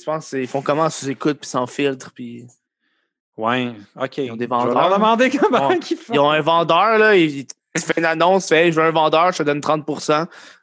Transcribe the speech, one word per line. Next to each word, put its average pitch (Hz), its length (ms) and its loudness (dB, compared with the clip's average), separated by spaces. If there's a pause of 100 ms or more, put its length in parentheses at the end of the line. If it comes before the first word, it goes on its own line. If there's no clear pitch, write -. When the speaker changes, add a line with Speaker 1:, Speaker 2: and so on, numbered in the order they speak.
Speaker 1:
je - 40 -20
pense, 156 220 -6
c'est, 135 140 -6
ils 127 80 -4
font 143 140 -4
comment, 156 280 0
sous 135 200 -8
écoute, 139 300 -2
puis - 100 -14
sans 127 160 -2
filtre, 135 480 -6
puis 120 320 -16 (920)
Speaker 2:
Ouais, 120 360 -2 (260)
OK. 131 200 -6
Speaker 1:
Ils 131 120 -4
ont 113 60 -10
des 117 80 -4
Speaker 2:
Je 117 60 -6
vais 123 60 0
leur 120 180 0
Speaker 1:
vendeurs. 175 240 2
Speaker 2:
demander 226 320 2
comment 269 380 2
Speaker 1:
Ouais. 370 100 0 (120)
Speaker 2:
ils 330 60 -2
font. - 160 -12
Speaker 1:
Ils 180 60 2
ont 143 120 4
un 151 120 2
vendeur, 170 560 2
là, 214 180 6
il, 156 220 2
il, 135 80 -10
tu - 80 -20 (280)
fais - 160 -4
une 165 60 0
annonce, 170 420 2
tu - 80 2
fais, « 160 120 4
Hey, 170 60 4
je 156 80 -2
veux 160 60 2
un 165 40 2
vendeur, 160 420 2
je 180 60 -8
te 170 40 -4
donne 147 200 -2
trente 151 240 -2
pour 143 160 -6
cent 156 240 0 (360)